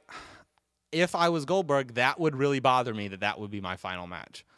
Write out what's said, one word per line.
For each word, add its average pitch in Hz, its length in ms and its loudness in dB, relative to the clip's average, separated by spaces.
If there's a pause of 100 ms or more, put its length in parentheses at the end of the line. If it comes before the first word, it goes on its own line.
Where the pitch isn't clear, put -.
(920)
if 170 240 2
I 170 140 4
was 165 140 0
Goldberg, 139 500 2
that 123 260 2
would 156 160 2
really 139 240 2
bother 127 340 4
me 104 140 -4
that 95 120 -10
that 104 200 -2
would 107 100 -8
be 101 100 -8
my 92 160 -4
final 90 300 -8
match. 87 380 -14 (140)